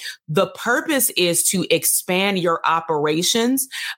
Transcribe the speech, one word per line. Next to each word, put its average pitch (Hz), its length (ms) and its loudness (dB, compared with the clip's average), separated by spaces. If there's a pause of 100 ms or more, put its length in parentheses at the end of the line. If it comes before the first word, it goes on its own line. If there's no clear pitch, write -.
(280)
the 180 200 2
purpose 269 600 0
is 170 380 0
to 180 220 0
expand 185 680 0
your 165 260 0
operations 165 1040 0 (300)